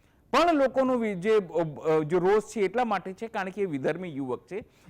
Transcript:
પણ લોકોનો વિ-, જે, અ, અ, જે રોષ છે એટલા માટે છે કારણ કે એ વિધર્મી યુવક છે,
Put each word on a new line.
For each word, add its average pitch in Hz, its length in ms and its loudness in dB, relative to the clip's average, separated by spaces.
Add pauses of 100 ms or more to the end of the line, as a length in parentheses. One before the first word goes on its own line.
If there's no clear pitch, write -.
(320)
પણ 330 220 4
લોકોનો 262 420 2
વિ-, 220 200 -2
જે, 180 220 -2
અ, - 20 4
અ, 156 640 0
જે 156 160 0
રોષ 196 240 4
છે 214 180 -6
એટલા 196 240 0
માટે 190 280 -4
છે 226 140 -10
કારણ 196 220 -6
કે 196 120 -8
એ 196 40 2
વિધર્મી 160 500 -4
યુવક 127 360 -6
છે, 202 140 -10 (240)